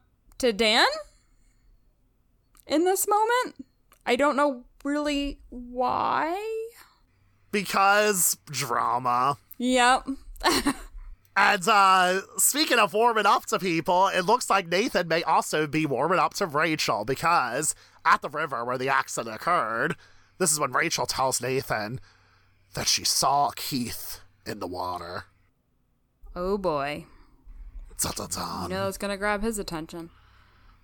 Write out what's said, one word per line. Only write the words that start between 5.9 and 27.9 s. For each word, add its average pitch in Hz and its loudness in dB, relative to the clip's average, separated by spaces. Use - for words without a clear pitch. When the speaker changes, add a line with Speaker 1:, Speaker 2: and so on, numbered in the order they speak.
Speaker 2:
Because 202 2
drama. 123 0
Speaker 1:
Yep. 247 4
<laughs> 285 2
Speaker 2:
And, 202 4
uh, 190 6
speaking 285 2
of 208 2
warming 220 4
up 226 4
to - -2
people, 180 2
it 175 0
looks 220 2
like 196 2
Nathan 180 0
may 165 0
also 160 0
be 156 0
warming 143 0
up - 0
to 202 -2
Rachel, 151 0
because 139 0
at 180 4
the 180 -6
river 139 -4
where 123 -2
the 131 -2
accident 127 -2
occurred, 135 0
this 180 0
is 151 0
when 139 -2
Rachel 147 -2
tells 131 0
Nathan 123 -4
that - -6
she - 0
saw 143 2
Keith - -6
in 107 -10
the 90 -8
water. 90 -8
Speaker 1:
Oh 185 -2
boy. 151 -4